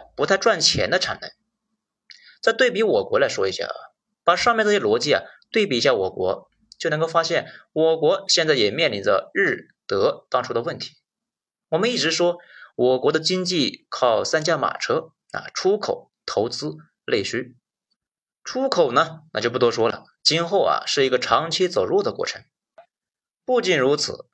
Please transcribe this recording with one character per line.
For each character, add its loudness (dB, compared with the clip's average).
不 0
太 2
赚 0
钱 0
的 0
产 -4
能。 -14
再 4
对 2
比 0
我 2
国 0
来 4
说 -2
一 -2
下 -6
啊， -10
把 4
上 2
面 0
这 2
些 2
逻 2
辑 0
啊， 2
对 2
比 -2
一 0
下 4
我 0
国， -4
就 -4
能 -2
够 0
发 0
现 -4
我 2
国 0
现 2
在 4
也 2
面 0
临 -6
着 0
日 -2
德 0
当 0
初 -8
的 0
问 -8
题。 -14
我 0
们 2
一 -4
直 0
说 0
我 2
国 2
的 0
经 -2
济 -2
靠 2
三 -2
驾 0
马 -2
车 -4
啊， -10
出 0
口、 -6
投 -2
资、 -8
内 0
需。 -6
出 -4
口 2
呢， 0
那 -4
就 -2
不 -4
多 4
说 0
了， -4
今 0
后 2
啊， 0
是 0
一 0
个 0
长 0
期 -2
走 0
弱 0
的 -2
过 -6
程。 -10
不 2
仅 2
如 4
此， -8